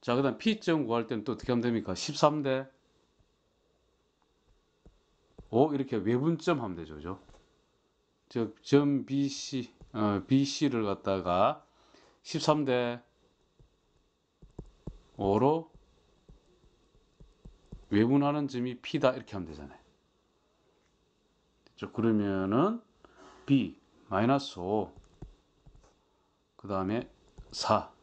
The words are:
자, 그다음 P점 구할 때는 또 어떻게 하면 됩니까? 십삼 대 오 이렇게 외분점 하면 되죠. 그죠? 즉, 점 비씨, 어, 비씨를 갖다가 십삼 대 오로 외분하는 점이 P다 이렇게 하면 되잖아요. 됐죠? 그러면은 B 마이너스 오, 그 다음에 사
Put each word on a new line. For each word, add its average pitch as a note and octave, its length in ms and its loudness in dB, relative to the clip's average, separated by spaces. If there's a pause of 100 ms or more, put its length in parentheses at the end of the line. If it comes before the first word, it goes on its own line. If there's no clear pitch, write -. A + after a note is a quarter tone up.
자, B2 140 0
그다음 C#3 240 2
P점 F3 480 0
구할 A#2 220 0
때는 A2 160 -4
또 C3 80 -4
어떻게 G#2+ 200 -6
하면 A#2+ 80 2
됩니까? A2+ 340 0
십삼 D3+ 480 2
대 C3+ 280 -2 (2750)
오 C#3+ 220 4
이렇게 C3 220 -2
외분점 C#3 640 0
하면 G2 160 -6
되죠. D#2 180 -12
그죠? E2 260 -10 (1080)
즉, A2+ 340 -4
점 C#3+ 420 4
비씨, C3+ 680 -4 (180)
어, G#2 360 0
비씨를 C3+ 560 0
갖다가 G2 840 0 (560)
십삼 D3+ 420 0
대 B2 380 0 (2250)
오로 B2 560 2 (2250)
외분하는 C#3 560 2
점이 B2 340 -6
P다 C3+ 300 2
이렇게 B2+ 220 -8
하면 F2+ 160 -8
되잖아요. D2 300 -16 (1900)
됐죠? - 280 -14
그러면은 G#2+ 880 0 (640)
B B2 320 0 (320)
마이너스 A#2+ 520 0
오, G2 320 -2 (1600)
그 - 140 -16
다음에 G2+ 420 -2 (400)
사 - 420 0 (100)